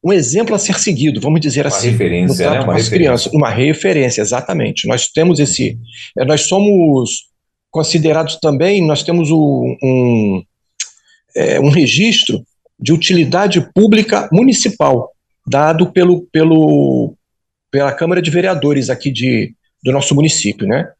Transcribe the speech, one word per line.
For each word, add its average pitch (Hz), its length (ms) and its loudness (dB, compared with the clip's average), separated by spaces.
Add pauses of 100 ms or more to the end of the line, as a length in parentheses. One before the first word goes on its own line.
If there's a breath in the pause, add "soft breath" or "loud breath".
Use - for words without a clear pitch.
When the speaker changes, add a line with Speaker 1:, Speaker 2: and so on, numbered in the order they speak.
Speaker 1:
um 180 100 0
exemplo 190 420 0
a 196 40 -2
ser - 200 -4
seguido, 147 420 -2
vamos 151 200 0
dizer 143 240 -2
Speaker 2:
Uma 147 40 -2
Speaker 1:
assim, 120 220 -2
Speaker 2:
referência, 90 380 0
Speaker 1:
no 90 80 0
trato 85 160 0
Speaker 2:
né? - 60 0
Uma - 80 -2
Speaker 1:
com 90 60 -2
as - 120 0
Speaker 2:
referência. 98 140 -2
Speaker 1:
crianças, 123 340 0
uma 143 180 2
referência, 135 720 0
exatamente. 117 680 -4
Nós 120 200 -2
temos 165 300 2
esse, 131 400 -2 (400 loud breath)
é, 127 60 0
nós 143 180 0
somos 175 880 0 (420)
considerados 160 680 -2
também, 165 480 0
nós 151 200 -2
temos 170 260 0
o, 143 340 2 (160)
um, 117 640 0 (920 soft breath)
é, - 240 0
um 143 80 2
registro 156 760 0 (360)
de 127 140 -2
utilidade 175 680 0 (120)
pública 208 600 2
municipal, 170 800 2 (340)
dado 160 460 2
pelo, 180 300 2 (100)
pelo, 151 840 2 (560)
pela 139 220 0
Câmara 175 280 -2
de 165 100 -4
Vereadores 147 600 0
aqui 127 220 -4
de, 117 420 -2 (300)
do 127 80 0
nosso 139 240 0
município, 139 500 -2
né? 139 340 -2